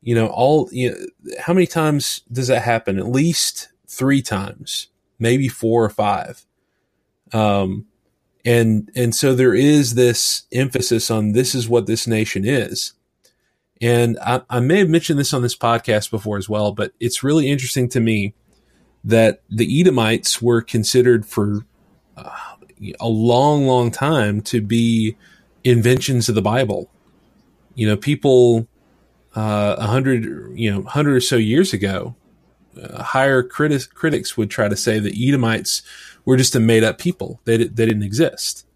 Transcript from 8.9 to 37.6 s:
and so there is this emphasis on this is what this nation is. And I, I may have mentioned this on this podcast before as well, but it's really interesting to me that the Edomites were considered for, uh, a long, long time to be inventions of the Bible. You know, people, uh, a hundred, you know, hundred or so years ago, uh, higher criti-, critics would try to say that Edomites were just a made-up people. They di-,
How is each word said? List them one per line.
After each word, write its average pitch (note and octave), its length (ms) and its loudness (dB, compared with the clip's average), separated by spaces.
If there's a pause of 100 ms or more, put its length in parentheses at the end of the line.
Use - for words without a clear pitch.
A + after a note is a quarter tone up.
and A#2+ 200 -2
so C3+ 180 2
there B2 220 4
is C#3 400 4
this A#2+ 560 2
emphasis B2 580 -2
on G#2+ 220 0
this B2+ 240 0
is A#2 120 -4
what A2+ 200 0
this A2+ 180 -4
nation G#2+ 400 -2
is. - 480 -4 (880)
And A#2+ 400 2
I, B2 280 -2
I B2 100 -2
may C3+ 200 2
have F#3+ 100 2
mentioned D#3+ 300 0
this C#3 140 -2
on C3 80 -2
this A#2+ 140 -2
podcast A#2 560 -2
before G#2 260 -6
as F#2+ 100 -8
well, G#2 240 -2
but G#2+ 280 -6
it's - 240 -4
really C#3+ 260 2
interesting B2+ 400 -2
to B2+ 100 -2
me G#2+ 360 0 (680)
that A2+ 460 4
the A2 320 0
Edomites A#2 600 2
were A#2 200 2
considered A#2+ 640 2
for, G#2 400 -4 (500)
uh, - 220 -18 (600)
a A#2 100 -4
long, B2 560 2
long B2 240 2
time A2 520 0
to A#2 200 -2
be A2+ 560 0 (460)
inventions B2 680 2
of G#2+ 60 0
the A2 60 2
Bible. G#2+ 480 -2 (840)
You A2 140 -2
know, G#2+ 100 2
people, B2+ 680 4 (680)
uh, G#2 420 0
a G#2+ 100 -4
hundred, A#2+ 680 -2
you A2 140 -2
know, G2 120 -2
hundred C#3+ 320 0
or B2+ 60 4
so C3 140 -2
years A#2+ 380 2
ago, G2 420 -4 (680)
uh, - 220 -16
higher C3 400 2
criti-, C#3+ 500 -2
critics - 440 -4
would G#2+ 120 -2
try G#2 200 -2
to G#2+ 60 -2
say G#2+ 240 -2
that G2+ 180 -4
Edomites B2 640 0 (420)
were B2+ 140 2
just B2+ 180 2
a B2+ 40 4
made-up A2 380 4
people. - 460 -6
They A2+ 140 2
di-, A#2 100 2